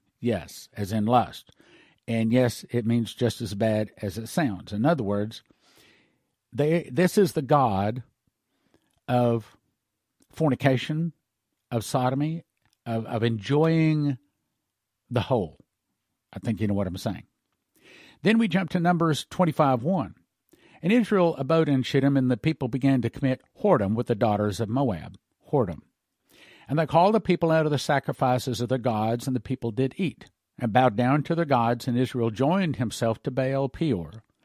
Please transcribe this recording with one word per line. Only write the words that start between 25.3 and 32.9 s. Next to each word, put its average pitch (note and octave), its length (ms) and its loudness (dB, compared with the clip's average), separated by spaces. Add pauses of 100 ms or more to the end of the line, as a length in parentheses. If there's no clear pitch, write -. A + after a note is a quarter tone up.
Whoredom. G2 320 0 (840)
And D3+ 100 -2
they D#3 80 0
called F3+ 280 4
the G#3 60 2
people E3+ 320 0
out D#3+ 140 4
of D3+ 60 -2
the C#3 60 2
sacrifices B2+ 800 0
of A#2+ 80 -2
their B2+ 100 0
gods, A2+ 480 -2
and C3 100 -2
the A2+ 40 -6
people A#2 300 -6
did C3 260 -2
eat, - 340 -6 (280)
and A#2 140 -2
bowed B2 240 4
down C3 280 2
to E3+ 100 -2
their E3 100 0
gods, A#2+ 420 0
and A#2+ 120 0
Israel A#2+ 320 0
joined D3+ 460 0
himself A2+ 460 -2